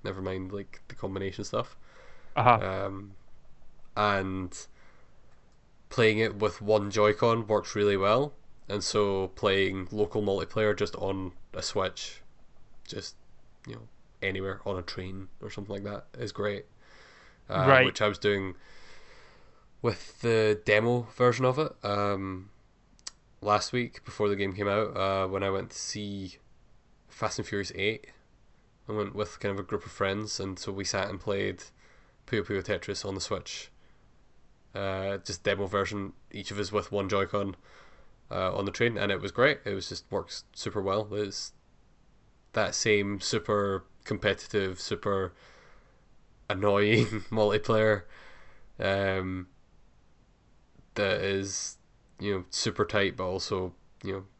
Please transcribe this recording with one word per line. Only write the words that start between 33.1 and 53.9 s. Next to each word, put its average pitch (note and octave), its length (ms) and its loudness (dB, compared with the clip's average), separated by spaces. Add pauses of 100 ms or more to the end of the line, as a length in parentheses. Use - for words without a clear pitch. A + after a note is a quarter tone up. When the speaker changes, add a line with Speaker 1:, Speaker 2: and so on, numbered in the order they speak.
Speaker 1:
the F#2 80 -4
Switch. - 480 -8 (1040)
Uh, G2 460 -4
just - 240 -10
demo G2+ 240 2
version, G2 460 -2 (180)
each G2 200 -10
of G2+ 80 -6
us G2 120 -4
with G#2 200 -2
one G2 180 0
Joy-Con, G2 460 0 (760)
uh, F#2 240 0
on G2+ 100 -2
the F#2+ 60 -2
train, A#2 260 0
and G2+ 140 0
it F#2+ 100 0
was G2 100 -6
great. C3+ 340 2
It G2+ 100 -2
was F#2+ 140 -6
just, - 220 -10
works - 320 -6 (100)
super G2+ 280 -6
well. G2 320 0
It's G2+ 400 -4 (1000)
that G#2 220 2
same G2+ 460 2
super G2+ 600 0 (200)
competitive, G2 760 -2
super F#2+ 540 -2 (1160)
annoying G#2 560 6
<laughs> G2+ 260 -6
multiplayer, G#2+ 720 4 (760)
um, F#2+ 680 0 (1500)
that G2 260 2
is, G2 560 -2 (420)
you G2+ 140 -2
know, F2+ 160 -4
super - 360 0
tight, G2 320 2
but F#2 80 -4
also, F#2 480 -2 (300)